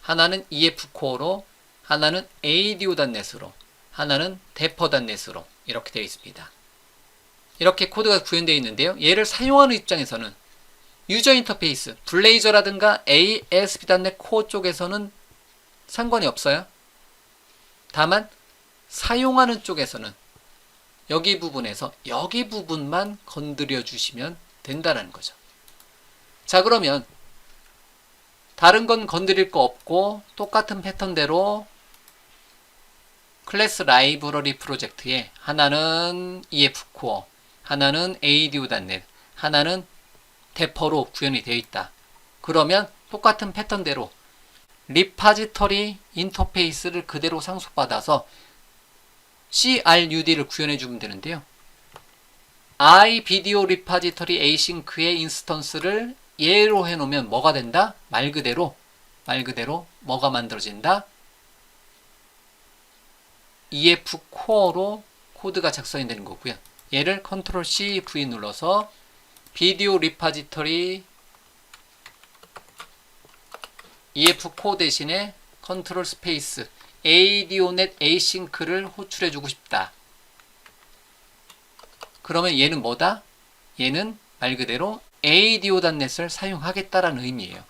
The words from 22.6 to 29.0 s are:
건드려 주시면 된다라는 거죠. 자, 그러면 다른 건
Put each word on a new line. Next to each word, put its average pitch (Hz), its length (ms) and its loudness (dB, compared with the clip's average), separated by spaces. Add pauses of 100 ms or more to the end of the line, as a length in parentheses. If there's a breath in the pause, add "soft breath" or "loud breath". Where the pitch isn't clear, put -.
건드려 139 600 -6
주시면 127 520 -10 (280)
된다라는 135 480 -4
거죠. - 220 -14 (1120)
자, 185 180 4
그러면 180 440 2 (1500)
다른 214 300 8
건 226 200 2